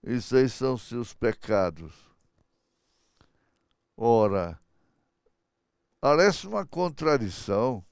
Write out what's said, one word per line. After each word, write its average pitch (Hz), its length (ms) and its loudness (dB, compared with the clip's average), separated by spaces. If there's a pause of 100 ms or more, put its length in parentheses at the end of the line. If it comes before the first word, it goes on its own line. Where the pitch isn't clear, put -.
Isso 123 320 -6
aí 131 140 6
são 131 280 -4
seus 117 380 -10
pecados." 92 800 -2 (2000)
Ora, 101 640 2 (1400)
parece 170 480 2
uma 208 180 -4
contradição 127 1300 -2